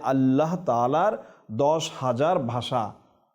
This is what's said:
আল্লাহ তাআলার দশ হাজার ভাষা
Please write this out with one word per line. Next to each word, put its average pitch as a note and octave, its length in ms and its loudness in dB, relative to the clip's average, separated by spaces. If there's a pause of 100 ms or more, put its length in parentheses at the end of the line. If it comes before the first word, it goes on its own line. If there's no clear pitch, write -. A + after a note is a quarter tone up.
আল্লাহ C3+ 540 2 (100)
তাআলার C3+ 480 2 (380)
দশ C#3+ 480 0
হাজার C3+ 400 0
ভাষা A#2 540 -4 (420)